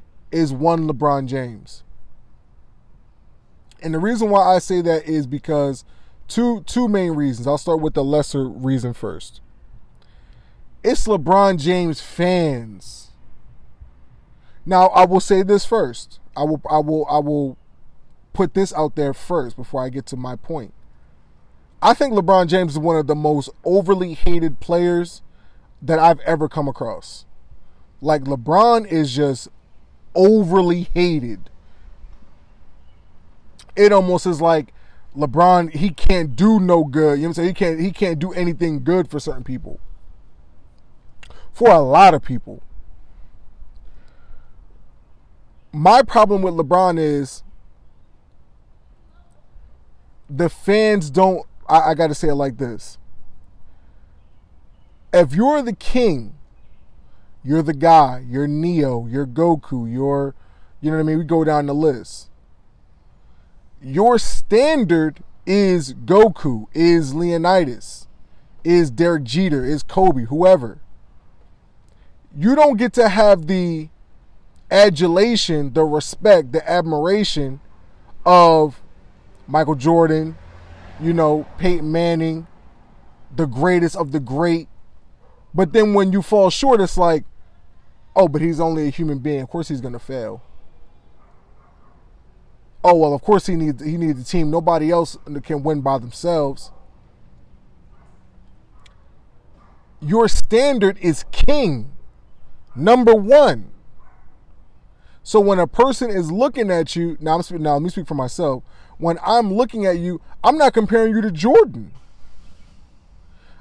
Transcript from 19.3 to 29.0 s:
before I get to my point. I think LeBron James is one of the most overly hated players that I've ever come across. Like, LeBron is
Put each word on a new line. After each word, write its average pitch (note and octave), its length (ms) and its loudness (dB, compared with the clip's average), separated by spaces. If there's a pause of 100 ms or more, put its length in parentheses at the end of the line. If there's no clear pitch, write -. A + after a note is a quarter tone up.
before B2+ 280 -8
I C3 60 -8
get C3 160 -12
to C3 100 -12
my B2 200 -12
point. A2+ 360 -12 (1120)
I G#3 100 4
think C4 220 0
LeBron F#3 320 2
James E3+ 260 0
is D3+ 60 -6
one D#3+ 180 0
of D3+ 100 -2
the D3+ 80 0
most D3+ 360 -2 (140)
overly F3+ 500 0
hated E3 460 6
players F3 600 -2 (640)
that D#3+ 160 0
I've E3+ 220 4
ever D#3 280 -2
come D3 200 -4
across. A2 580 -12 (720)
Like, D3 220 0
LeBron F3 640 2
is D#3 280 -2